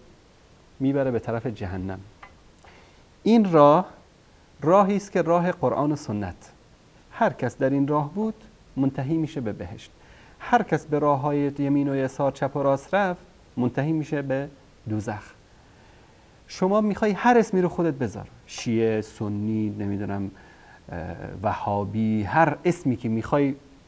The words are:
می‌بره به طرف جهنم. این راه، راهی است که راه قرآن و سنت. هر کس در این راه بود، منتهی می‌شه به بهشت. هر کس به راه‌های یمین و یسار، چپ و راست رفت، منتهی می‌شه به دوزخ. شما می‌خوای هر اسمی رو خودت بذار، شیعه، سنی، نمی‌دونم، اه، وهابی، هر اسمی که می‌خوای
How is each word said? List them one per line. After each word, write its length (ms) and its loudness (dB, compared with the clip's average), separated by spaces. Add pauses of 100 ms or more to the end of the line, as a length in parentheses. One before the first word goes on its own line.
(800)
می‌بره 320 0
به 80 0
طرف 280 -4
جهنم. 520 -6 (1200)
این 280 6
راه، 340 8 (760)
راهی 340 4
است 160 -6
که 100 0
راه 300 2
قرآن 400 0
و 40 -2
سنت. 560 -8 (600)
هر 220 2
کس 240 -4
در 120 2
این 180 0
راه 260 0
بود، 220 -4 (400)
منتهی 420 -2
می‌شه 240 -4
به 100 -4
بهشت. 400 -12 (520)
هر 200 2
کس 220 -2
به 140 -2
راه‌های 600 2
یمین 300 2
و 60 -2
یسار، 360 0
چپ 240 -4
و 80 -2
راست 300 0
رفت، 280 0 (360)
منتهی 340 0
می‌شه 300 -2
به 260 -4 (420)
دوزخ. 440 -6 (1120)
شما 340 0
می‌خوای 300 0
هر 260 4
اسمی 240 4
رو 80 4
خودت 240 0
بذار، 340 -6 (200)
شیعه، 540 0
سنی، 800 -4
نمی‌دونم، 520 -4 (600)
اه، 240 -8 (280)
وهابی، 800 -2
هر 420 2
اسمی 320 0
که 120 -4
می‌خوای 460 0 (320)